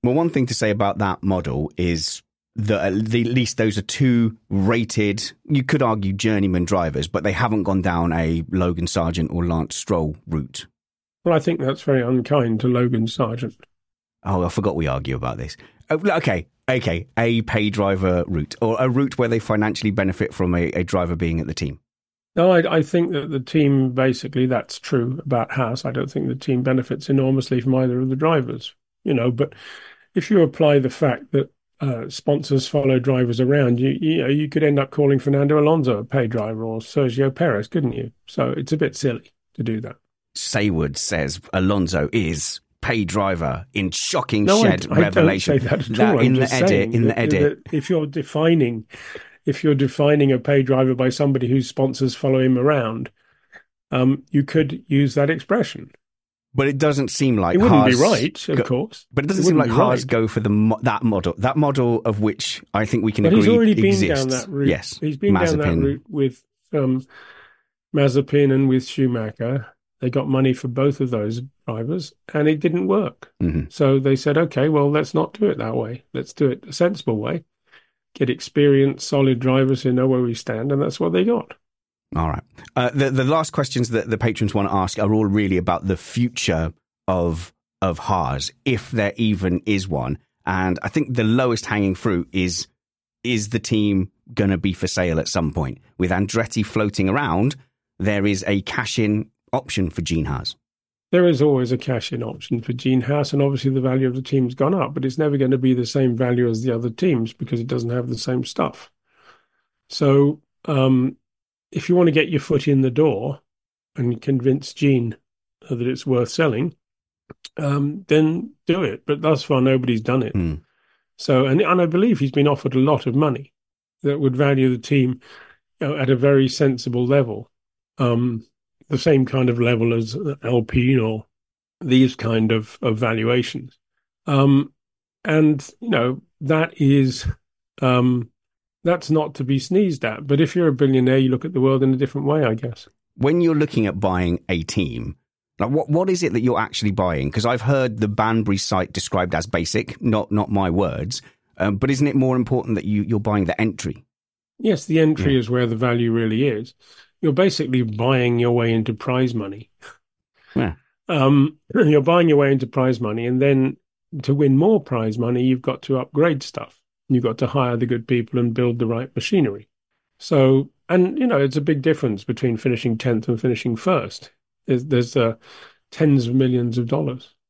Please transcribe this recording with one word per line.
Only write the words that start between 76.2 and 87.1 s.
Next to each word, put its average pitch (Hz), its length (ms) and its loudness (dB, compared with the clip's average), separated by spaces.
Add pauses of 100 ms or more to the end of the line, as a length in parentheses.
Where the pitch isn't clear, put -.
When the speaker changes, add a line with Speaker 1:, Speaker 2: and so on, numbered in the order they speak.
Speaker 2:
do 139 180 0
it - 180 -8
a 143 40 -14
sensible 170 440 -2
way. 127 280 -6 (720)
Get 131 140 0
experienced, 139 800 2
solid 135 320 2
drivers 131 420 2
who 131 100 0
know 127 140 2
where 131 140 2
we 120 140 -2
stand," 113 380 -4
and 139 100 0
that's 156 180 -4
what 170 120 0
they 180 120 2
got. 233 300 -2 (640)
Speaker 1:
All 80 120 0
right. 71 140 -4 (340)
Uh, 123 160 0
the, 139 180 0
the 131 140 0
last 156 280 0
questions 123 380 -2
that 113 200 -2
the 110 80 -2
patrons 110 360 -2
want 98 140 0
to - 60 -4
ask 101 240 -2
are 104 160 0
all 110 120 2
really 98 300 2
about 90 300 -2
the 95 100 0
future 95 760 -2 (360)
of, 87 440 -2 (300)